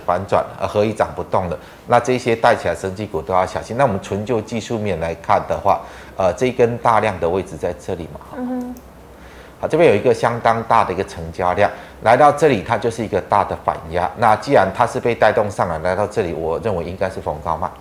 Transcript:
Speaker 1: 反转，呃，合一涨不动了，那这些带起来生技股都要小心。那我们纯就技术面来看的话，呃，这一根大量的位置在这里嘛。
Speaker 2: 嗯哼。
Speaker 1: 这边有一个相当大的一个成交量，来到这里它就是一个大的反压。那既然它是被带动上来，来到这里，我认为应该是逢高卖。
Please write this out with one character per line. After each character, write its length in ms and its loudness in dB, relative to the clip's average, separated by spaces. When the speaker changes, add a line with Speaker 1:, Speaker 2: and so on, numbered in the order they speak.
Speaker 1:
反 200 0
转， 160 2
呃， 80 -6
合 160 0
一 80 2
涨 240 -2
不 80 -8
动 280 -2
了， 80 -6
那 140 4
这 160 0
些 180 0
带 220 4
起 100 -4
来 80 0
生 200 -6
技 100 -8
股 160 -6
都 140 -4
要 100 4
小 160 -6
心。 160 -8
那 80 2
我 60 4
们 100 -2
纯 240 -4
就 160 -2
技 180 -6
术 200 -4
面 220 -2
来 160 -4
看 300 2
的 80 -2
话， 280 0
呃， 160 2
这 140 -2
一 40 0
根 280 2
大 220 2
量 200 -2
的 80 0
位 140 0
置 160 -12
在 160 -4
这 200 -8
里 100 -8
嘛。 160 -14
Speaker 2:
嗯 100 -6
哼。 260 -8
Speaker 1:
这 100 0
边 120 8
有 60 6
一 40 2
个 120 4
相 280 0
当 240 2
大 200 4
的 80 -4
一 40 -6
个 80 -2
成 280 -12
交 220 0
量， 160 2
来 140 6
到 140 8
这 180 4
里 140 2
它 140 -2
就 140 -2
是 140 -4
一 40 -4
个 120 0
大 240 2
的 200 -6
反 120 -2
压。 260 -2
那 200 4
既 160 -4
然 240 6
它 100 2
是 140 -4
被 140 0
带 180 4
动 180 0
上 180 -2
来， 100 -4
来 160 0
到 120 0
这 160 -2
里， 100 -2
我 280 -2
认 160 -2
为 80 -4
应 120 -8
该 120 -2
是 120 -10
逢 240 -4
高 120 -2
卖。 120 -6